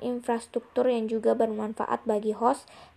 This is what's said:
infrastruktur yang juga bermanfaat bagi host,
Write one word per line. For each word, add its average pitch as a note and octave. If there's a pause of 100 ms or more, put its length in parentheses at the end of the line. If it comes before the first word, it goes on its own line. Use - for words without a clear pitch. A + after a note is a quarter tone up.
infrastruktur A#3+
yang A#3
juga A3+
bermanfaat A3
bagi G#3+
host, A#3 (280)